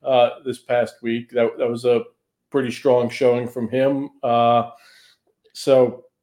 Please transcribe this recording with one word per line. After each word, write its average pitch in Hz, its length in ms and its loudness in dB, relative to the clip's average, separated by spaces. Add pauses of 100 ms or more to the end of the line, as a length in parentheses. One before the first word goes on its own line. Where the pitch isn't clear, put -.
uh, 123 400 2
this 127 160 -6
past 120 440 -4
week. 117 300 -6
That, 117 260 -2
that 127 100 -2
was 120 160 -6
a 120 200 2 (440)
pretty 127 220 -2
strong 123 400 0
showing 123 380 0
from 120 200 -8
him. 135 420 -2 (120)
Uh, 120 480 2 (840)
so, 127 500 2 (180)